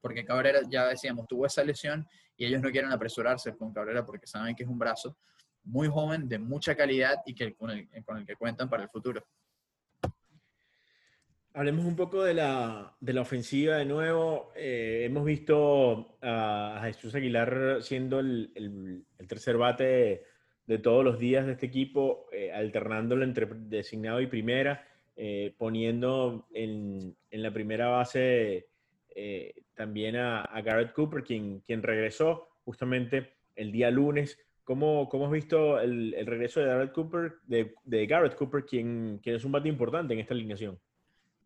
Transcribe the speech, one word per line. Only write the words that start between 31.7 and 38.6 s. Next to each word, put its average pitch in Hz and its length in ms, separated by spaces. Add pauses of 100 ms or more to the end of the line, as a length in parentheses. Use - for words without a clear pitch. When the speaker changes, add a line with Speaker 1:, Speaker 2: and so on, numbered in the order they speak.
Speaker 2:
regresó 113 680 (160)
justamente 127 720 (160)
el 107 180
día 120 180
lunes. 143 480 (240)
¿Cómo, 143 460
cómo 139 160
has 143 80
visto 156 480
el, 117 320
el 107 140
regreso 117 340
de 143 60
Garrett 131 260
Cooper, 165 520
de, 117 380
de 110 240
Garrett 151 280
Cooper, 139 320